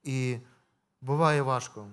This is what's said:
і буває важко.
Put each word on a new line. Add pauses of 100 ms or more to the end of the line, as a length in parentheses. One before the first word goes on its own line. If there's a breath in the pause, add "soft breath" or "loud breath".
і (640 soft breath)
буває
важко.